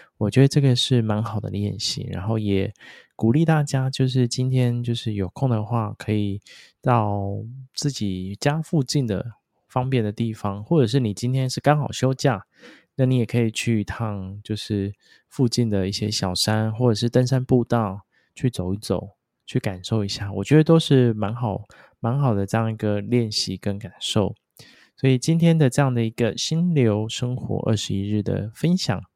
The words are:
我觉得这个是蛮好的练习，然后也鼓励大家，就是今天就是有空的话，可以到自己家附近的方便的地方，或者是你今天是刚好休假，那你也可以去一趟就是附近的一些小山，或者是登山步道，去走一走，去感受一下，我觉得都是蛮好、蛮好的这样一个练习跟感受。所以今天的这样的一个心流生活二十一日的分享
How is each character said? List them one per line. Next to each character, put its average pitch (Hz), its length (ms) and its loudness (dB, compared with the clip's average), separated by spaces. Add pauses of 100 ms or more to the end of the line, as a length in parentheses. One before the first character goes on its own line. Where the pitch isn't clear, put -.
(180)
我 104 120 0
觉 131 120 4
得 135 60 8
这 143 140 2
个 127 140 4
是 123 260 2
蛮 107 220 -2
好 107 160 -6
的 101 100 -6
练 101 300 -4
习， - 320 -6
然 92 160 -6
后 113 100 0
也 101 340 0 (440)
鼓 110 160 4
励 156 140 4
大 156 180 4
家， 131 260 -2
就 135 180 0
是 127 200 2
今 127 240 -2
天 120 320 2
就 120 100 -2
是 110 200 -4
有 98 160 -2
空 135 200 -2
的 110 140 0
话， 107 340 -4
可 - 160 -4
以 101 280 -2 (400)
到 101 520 0 (400)
自 - 160 -4
己 95 500 -6
家 147 220 0
附 151 220 0
近 131 240 -2
的 104 240 -4 (360)
方 131 220 -4
便 123 140 2
的 104 80 -2
地 113 220 -4
方， 104 280 -6
或 156 200 2
者 120 40 6
是 117 140 2
你 107 140 0
今 123 200 -4
天 131 160 0
是 123 100 -6
刚 151 200 2
好 135 120 -4
休 131 220 0
假， 127 320 0 (500)
那 131 100 2
你 127 120 4
也 117 80 2
可 120 160 0
以 113 80 2
去 110 320 0
一 - 20 -6
趟 101 600 -8
就 107 120 -6
是 101 380 -4 (340)
附 127 220 0
近 117 180 0
的 98 200 0
一 101 40 -2
些 107 200 -4
小 92 240 -2
山， 110 360 0
或 120 200 2
者 - 20 2
是 117 160 0
登 127 160 4
山 127 180 0
步 127 200 4
道， 104 420 -2 (300)
去 - 120 -2
走 92 280 -4
一 - 20 -6
走， 98 320 -4 (380)
去 - 120 -2
感 92 240 -4
受 107 220 0
一 - 20 -4
下， 101 240 -8
我 98 120 -4
觉 143 120 4
得 156 80 8
都 165 160 6
是 123 340 4
蛮 107 200 -4
好、 107 340 -6 (320)
蛮 120 200 -2
好 127 160 2
的 98 100 0
这 104 100 -4
样 113 160 0
一 107 60 -8
个 104 240 -2
练 113 300 0
习 95 260 -4
跟 101 220 -6
感 95 200 -14
受。 101 360 0 (600)
所 135 140 2
以 131 80 4
今 165 220 0
天 165 180 6
的 139 120 6
这 143 120 2
样 135 100 2
的 120 120 0
一 113 80 -2
个 117 260 -2
心 170 380 0
流 110 340 2
生 123 260 -4
活 101 220 -4 (100)
二 107 80 2
十 101 200 -4
一 98 120 -2
日 104 140 0
的 98 320 -4
分 175 240 0
享 110 240 -4 (140)